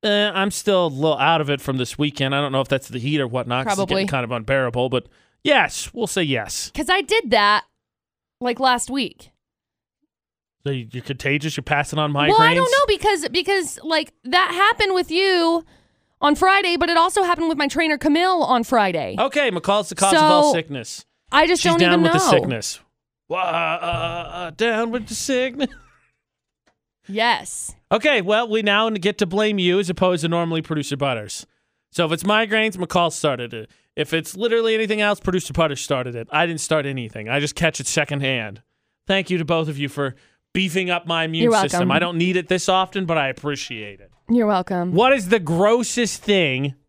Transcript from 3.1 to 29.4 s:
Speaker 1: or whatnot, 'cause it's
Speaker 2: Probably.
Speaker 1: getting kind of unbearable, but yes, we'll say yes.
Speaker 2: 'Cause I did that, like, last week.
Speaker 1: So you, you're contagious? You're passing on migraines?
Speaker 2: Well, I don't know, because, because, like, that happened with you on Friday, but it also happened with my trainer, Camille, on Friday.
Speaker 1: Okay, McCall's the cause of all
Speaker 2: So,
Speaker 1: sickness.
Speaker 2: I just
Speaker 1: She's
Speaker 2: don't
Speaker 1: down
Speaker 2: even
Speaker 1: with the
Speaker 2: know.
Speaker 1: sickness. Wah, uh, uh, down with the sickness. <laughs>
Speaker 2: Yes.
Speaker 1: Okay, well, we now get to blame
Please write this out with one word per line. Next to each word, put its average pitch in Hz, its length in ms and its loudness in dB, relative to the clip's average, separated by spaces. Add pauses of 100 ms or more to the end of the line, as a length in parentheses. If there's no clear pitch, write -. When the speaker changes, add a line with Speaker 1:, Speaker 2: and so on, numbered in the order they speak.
Speaker 1:
or 131 60 -2
whatnot, 123 380 -4
'cause 208 80 -2
it's 190 60 0
Speaker 2:
Probably. 185 160 -2
Speaker 1:
getting 190 140 0
kind 131 160 -2
of 117 60 -8
unbearable, 123 600 -2
but 123 160 -2 (360)
yes, 247 520 2
we'll 233 120 -4
say 185 160 -2
yes. 127 520 -4
Speaker 2:
'Cause - 160 -6
I 370 100 2
did 381 300 0
that, 208 340 4 (760)
like, 247 200 -2
last 254 300 2
week. 262 400 -6 (1300)
Speaker 1:
So 143 60 -4
you, 123 220 -6
you're 123 100 -10
contagious? 143 540 -2
You're 143 80 -6
passing 147 340 0
on 151 140 2
migraines? 147 160 2
Speaker 2:
Well, 427 140 6
I 480 120 6
don't 523 160 2
know, 554 160 4
because, 392 440 0
because, 359 520 -2
like, 311 320 -2 (100)
that 359 300 2
happened 403 400 2
with 359 160 0
you 339 540 2 (580)
on 294 140 6
Friday, 381 420 4
but 330 100 0
it 339 80 2
also 359 280 4
happened 349 260 0
with 294 80 -2
my 294 100 0
trainer, 311 300 0
Camille, 339 460 2
on 240 200 2
Friday. 165 540 0
Speaker 1:
Okay, 269 320 0
McCall's 196 400 0
the 190 60 -10
cause 196 180 4
of 311 80 6
all 294 300 6
Speaker 2:
So, 175 60 2
Speaker 1:
sickness. 139 460 -10 (280)
Speaker 2:
I 302 140 6
just - 160 2
Speaker 1:
She's 349 100 4
Speaker 2:
don't 339 80 2
Speaker 1:
down 349 100 4
Speaker 2:
even 339 140 4
Speaker 1:
with 330 80 4
the 349 60 2
Speaker 2:
know. 381 120 2
Speaker 1:
sickness. - 500 0 (480)
Wah, 175 120 -4
uh, 170 960 -4
uh, 175 140 -10
down 226 400 -2
with 226 180 -6
the 226 60 -10
sickness. 254 600 -2
<laughs> - 40 -20 (1300)
Speaker 2:
Yes. 214 680 -2 (180)
Speaker 1:
Okay, 226 300 2
well, 214 260 0
we 220 140 0
now 208 280 2
get 202 280 -2
to 208 80 0
blame 208 320 0